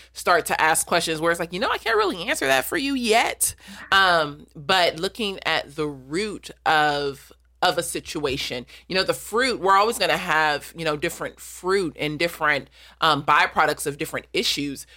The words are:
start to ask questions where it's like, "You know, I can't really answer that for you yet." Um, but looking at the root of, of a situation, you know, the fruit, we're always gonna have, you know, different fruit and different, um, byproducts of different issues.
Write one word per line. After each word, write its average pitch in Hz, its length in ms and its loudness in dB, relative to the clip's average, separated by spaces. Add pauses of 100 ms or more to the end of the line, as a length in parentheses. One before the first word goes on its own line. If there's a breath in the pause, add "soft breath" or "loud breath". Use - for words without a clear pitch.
(120 loud breath)
start 170 340 2
to - 140 -2
ask 160 260 2
questions 165 340 0
where 170 120 2
it's 175 80 -2
like, 170 120 -6
"You 175 60 -6
know, 285 120 -2
I - 80 -4
can't - 180 -2
really 240 320 0
answer 302 180 -2
that - 180 4
for - 120 -4
you 277 180 -2
yet." 240 640 0 (340 loud breath)
Um, 170 640 2
but 165 460 2
looking 196 440 -6
at 147 300 -2
the 151 140 -2
root 147 640 -8 (140)
of, 143 680 0 (300)
of 180 160 2
a 170 40 0
situation, 139 840 -6 (240 loud breath)
you 170 60 -6
know, 190 80 2
the 170 100 0
fruit, 220 480 -2
we're 190 160 4
always 220 220 2
gonna 160 180 2
have, 156 600 0
you 165 80 -6
know, 151 120 0
different 160 440 -6
fruit 180 580 -2
and 151 180 -4
different, 151 540 0 (300 loud breath)
um, 151 240 4
byproducts 160 640 2
of 143 100 -6
different 151 340 -8
issues. 143 540 -4 (100)